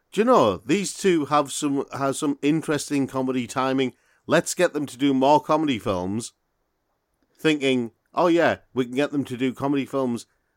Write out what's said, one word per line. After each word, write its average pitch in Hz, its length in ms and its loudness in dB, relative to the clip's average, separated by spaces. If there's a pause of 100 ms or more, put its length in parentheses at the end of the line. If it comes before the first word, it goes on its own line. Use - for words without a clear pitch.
(120)
"Do 190 100 2
you 226 40 2
know, 143 320 4
these 180 360 -2
two 170 320 0
have 143 260 0
some, 139 340 -4 (120)
have 135 180 -2
some 143 280 -4
interesting 143 640 -2
comedy 131 400 -4
timing. 131 460 -2 (340)
Let's 156 260 0
get 175 200 2
them 147 120 -6
to 123 120 -12
do 139 180 2
more 139 260 6
comedy 151 380 0
films." 98 540 -4 (1040)
Thinking, 135 520 0 (220)
"Oh 165 140 2
yeah, 160 300 2 (160)
we 127 120 0
can 123 100 -10
get 139 160 0
them 143 140 -2
to 123 120 -8
do 127 160 -2
comedy 139 320 -2
films 127 400 -4 (320)